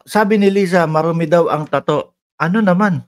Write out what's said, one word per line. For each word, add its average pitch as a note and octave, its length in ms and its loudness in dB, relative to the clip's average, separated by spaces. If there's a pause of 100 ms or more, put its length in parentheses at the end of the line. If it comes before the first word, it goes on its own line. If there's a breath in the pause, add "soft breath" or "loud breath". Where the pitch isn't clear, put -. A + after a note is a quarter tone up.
sabi G#3+ 320 0
ni G3 160 2
Lisa, F3+ 320 0
marumi D#3+ 400 -2
daw E3+ 240 2
ang D3+ 160 -4
tato. C#3+ 480 -4 (240)
Ano F3+ 240 0
naman? F#3 460 0